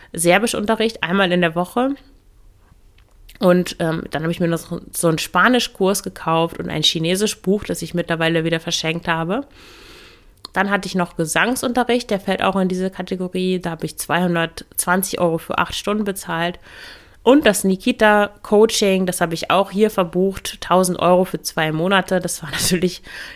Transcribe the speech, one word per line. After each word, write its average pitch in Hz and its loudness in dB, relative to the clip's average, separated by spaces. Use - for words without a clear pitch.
Serbischunterricht, 214 0
einmal 180 2
in 180 4
der 165 2
Woche. 247 -2
Und, 180 4
ähm, 160 -2
dann 156 -6
habe 165 -2
ich 170 -4
mir 175 0
noch 165 0
so, - -10
so - 0
ein 160 2
Spanischkurs 196 2
gekauft 165 -2
und 175 -6
ein 156 -4
Chinesischbuch, 190 0
das - -6
ich - -10
mittlerweile 165 0
wieder 165 0
verschenkt 165 -4
habe. 170 -2
Dann 196 0
hatte 196 -2
ich - -10
noch 180 -2
Gesangsunterricht, 240 0
der 196 0
fällt 190 -2
auch 190 2
in 185 2
diese 185 -2
Kategorie. 185 -4
Da 175 -6
habe 165 -8
ich - -8
zweihundertzwanzig 175 -2
Euro 165 2
für - -6
acht - -2
Stunden 208 -4
bezahlt. 175 -6
Und 285 6
das 208 4
Nikita-Coaching, 208 2
das 180 -2
habe 170 -2
ich - -6
auch 196 2
hier 214 2
verbucht, 190 -2
tausend 185 2
Euro 180 4
für - -8
zwei 156 -2
Monate. 185 0
Das 175 -6
war 151 -10
<laughs> - -10
natürlich 180 -2